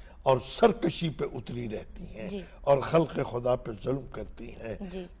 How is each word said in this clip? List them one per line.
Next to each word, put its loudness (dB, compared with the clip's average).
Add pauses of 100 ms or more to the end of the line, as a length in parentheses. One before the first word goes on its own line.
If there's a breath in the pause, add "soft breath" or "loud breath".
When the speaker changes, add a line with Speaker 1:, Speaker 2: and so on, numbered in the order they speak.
(260 soft breath)
Speaker 1:
और 8
सरकशी 2
पे -4
उतरी -6
रहती -10
हैं -10
Speaker 2:
जी। -8 (240 loud breath)
Speaker 1:
और 8
खल्क़ 2
खुदा 0
पे -4
जुल्म -4
करती -10
हैं, -10
Speaker 2:
जी। -10 (120)